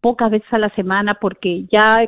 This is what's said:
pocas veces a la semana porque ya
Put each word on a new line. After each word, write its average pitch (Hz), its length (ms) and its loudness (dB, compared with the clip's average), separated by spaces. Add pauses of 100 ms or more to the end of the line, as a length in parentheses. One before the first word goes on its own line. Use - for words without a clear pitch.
pocas 233 280 0
veces 214 220 -4
a 226 60 0
la 214 160 0
semana 202 440 -2
porque 185 540 -6
ya 220 360 4